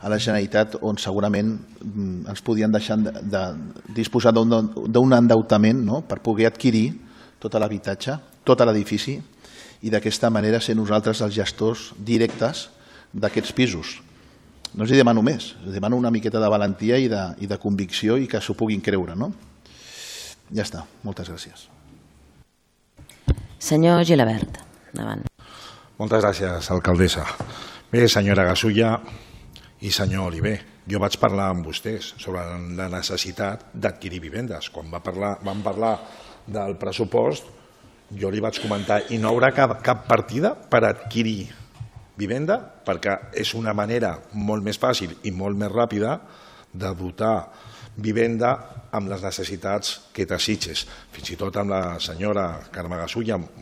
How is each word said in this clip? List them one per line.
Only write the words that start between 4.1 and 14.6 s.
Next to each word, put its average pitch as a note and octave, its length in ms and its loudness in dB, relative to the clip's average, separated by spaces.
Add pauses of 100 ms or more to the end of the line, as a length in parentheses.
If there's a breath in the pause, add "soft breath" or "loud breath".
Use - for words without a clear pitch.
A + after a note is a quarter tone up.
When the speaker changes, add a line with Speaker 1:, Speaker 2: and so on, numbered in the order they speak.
Speaker 1:
d'un, A2+ 380 4 (180)
d'un B2 240 6
endeutament, A#2 720 6
no? A2+ 160 0
Per - 240 -4
poder A2 240 4
adquirir A2+ 380 4 (500 loud breath)
tot G#2+ 160 -8
l'habitatge, G#2 640 -2 (280)
tot B2 220 8
l'edifici, G#2+ 540 0 (680 loud breath)
i A2 80 0
d'aquesta G#2+ 400 2
manera G#2+ 280 2
ser A#2 160 -2
nosaltres G#2+ 440 2
els G#2 160 -2
gestors A2 600 -2
directes A2+ 720 0 (440 soft breath)
d'aquests G#2 400 -2
pisos. A#2+ 400 0 (800 soft breath)